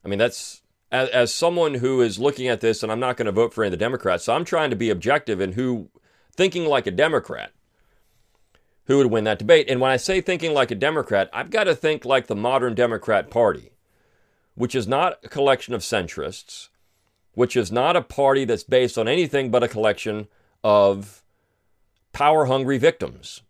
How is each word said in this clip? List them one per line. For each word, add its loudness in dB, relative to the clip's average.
I -12
mean, -4
that's, -4
as, 0
as 2
someone 0
who 0
is 2
looking -2
at -2
this, 0
and -4
I'm -4
not -2
gonna -2
vote 0
for -2
any 0
of -2
the -4
Democrats, -2
so 0
I'm -2
trying 0
to -2
be -2
objective -2
in -2
who, -4
thinking 0
like 0
a -2
Democrat, -2
who 2
would 6
win 2
that 0
debate. 4
And 0
when 2
I 2
say -2
thinking -4
like 2
a -4
Democrat, -2
I've -8
gotta 0
think -4
like 0
the -4
modern 0
Democrat 0
Party, 0
which -4
is -2
not 0
a -20
collection 0
of -6
centrists, -8
which 0
is 0
not 2
a 2
party 0
that's -2
based 0
on 0
anything -2
but 4
a 0
collection -4
of 2
power-hungry 2
victims. -2